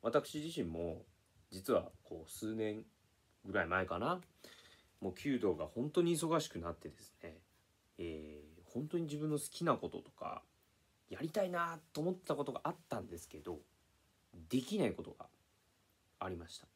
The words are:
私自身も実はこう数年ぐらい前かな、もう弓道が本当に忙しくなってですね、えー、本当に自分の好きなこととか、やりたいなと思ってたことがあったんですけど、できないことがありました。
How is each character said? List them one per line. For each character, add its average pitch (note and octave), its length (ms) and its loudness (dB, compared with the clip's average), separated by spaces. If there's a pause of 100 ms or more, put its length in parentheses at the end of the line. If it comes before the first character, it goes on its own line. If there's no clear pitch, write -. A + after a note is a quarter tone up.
私 C#3 360 2
自 D#3+ 240 -2
身 F2 60 0
も E2 340 -4 (480)
実 F#2+ 220 0
は F2+ 180 4 (140)
こ D#2+ 240 -10
う - 20 -16
数 A2 240 -4
年 A2 300 0 (600)
ぐ G2 80 -8
ら F#2+ 120 4
い - 20 -4
前 F2+ 200 2
か F2+ 120 0
な、 E3 220 0 (800)
も F#2+ 100 -2
う F2+ 40 -6
弓 C#3 240 0
道 G2+ 160 4
が D2+ 120 -4
本 C#3 240 -2
当 F3 120 6
に E3+ 140 6
忙 D#3+ 240 4
し - 80 -4
く - 100 -6
な E2+ 120 -2
っ E2+ 60 -4
て - 120 -12
で - 100 -16
す - 240 -20
ね、 D#2+ 160 -12 (600)
え D#2 440 -6 (180)
ー、 - 120 -20
本 D3+ 160 -2
当 F3 100 0
に E3+ 60 2
自 D3 120 -2
分 D3+ 140 2
の D3 80 4
好 D3 120 -2
き - 140 -4
な D#3 100 8
こ - 140 -2
と - 100 -6
と - 120 -14
か、 - 320 -6 (680)
や - 120 -8
り D#3 80 -2
た G3 160 2
い F3+ 60 0
な E3+ 280 0 (140)
と D3+ 80 -4
思 F3 120 4
っ - 20 2
て - 120 -14
た D#3 80 4
こ C#3 100 0
と C#3 80 -4
が - 120 -4
あ D#3+ 60 2
っ F3 60 -4 (120)
た A#2 100 -2
ん F#2 80 -6
で F2 100 -10
す - 120 -12
け F#2+ 100 -14
ど、 E2+ 200 -6 (920)
で B2+ 120 4
き G#3 180 -2
な D#3 80 6
い G2 60 4
こ E2+ 100 -6
と - 100 -8
が - 140 -14 (920)
あ F#2+ 100 -4
り F2+ 80 -4
ま E2 120 -10
し - 100 -14
た。 - 180 -18